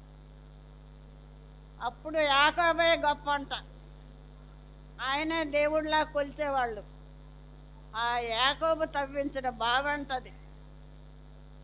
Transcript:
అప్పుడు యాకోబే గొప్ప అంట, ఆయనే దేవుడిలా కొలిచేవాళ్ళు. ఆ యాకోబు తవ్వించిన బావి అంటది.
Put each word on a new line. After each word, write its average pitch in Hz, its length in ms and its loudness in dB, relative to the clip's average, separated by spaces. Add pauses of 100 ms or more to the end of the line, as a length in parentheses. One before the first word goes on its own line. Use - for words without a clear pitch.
(1800)
అప్పుడు 311 380 -4
యాకోబే 311 760 6
గొప్ప 294 360 0
అంట, 277 220 -2 (1500)
ఆయనే 311 420 2
దేవుడిలా 302 600 4
కొలిచేవాళ్ళు. 277 1000 -2 (920)
ఆ 240 220 2
యాకోబు 269 680 4
తవ్వించిన 277 640 -2
బావి 240 420 2
అంటది. 262 420 -6 (1300)